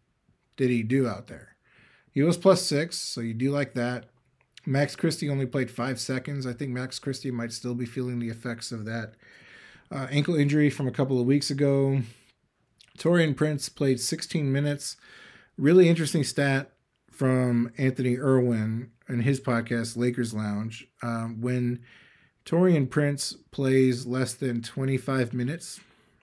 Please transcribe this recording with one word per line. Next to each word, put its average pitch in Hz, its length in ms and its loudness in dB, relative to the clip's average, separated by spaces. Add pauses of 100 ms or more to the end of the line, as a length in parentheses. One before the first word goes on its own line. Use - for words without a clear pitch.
(580)
did 131 120 2
he 120 140 0
do 127 240 2
out 92 200 -8
there? - 280 -18 (560)
He 135 100 0
was 175 160 4
plus 190 280 6
six, 151 320 -2
so - 240 -8
you 117 120 -4
do 127 180 -2
like 143 240 -2
that. 120 300 -4 (640)
Max 139 280 0
Christie 156 340 -2
only 135 160 -2
played 123 240 -2
five 120 300 -6
seconds. 131 480 -6
I 123 60 -6
think 131 180 -8
Max 127 260 -8
Christie 135 320 -6
might 117 220 -6
still 123 240 -6
be 120 100 -4
feeling 123 340 -6
the 117 100 -4
effects 117 420 -10
of 113 140 -8
that, 110 280 -8 (800)
uh, 135 180 -8
ankle 147 260 0
injury 147 340 4
from 135 180 -4
a 120 40 -2
couple 131 280 0
of 120 80 0
weeks 143 240 2
ago. 139 500 2 (960)
Taurean 165 380 4
Prince 151 340 0
played 135 300 0
sixteen 151 520 -2
minutes. 143 460 -2 (600)
Really 170 300 8
interesting 160 360 2
stat 139 480 -2 (400)
from 123 640 2
Anthony 131 400 2
Irwin 120 760 2 (160)
in 120 120 -2
his 135 200 2
podcast, 117 580 -2
Lakers 120 360 0
Lounge. 107 540 -6 (160)
Um, 117 380 -6
when 123 400 -2 (640)
Taurean 165 460 4
Prince 143 440 -2 (180)
plays 131 560 2
less 127 260 -2
than 120 300 -4
twenty-five 131 680 -2
minutes, 127 480 -6 (440)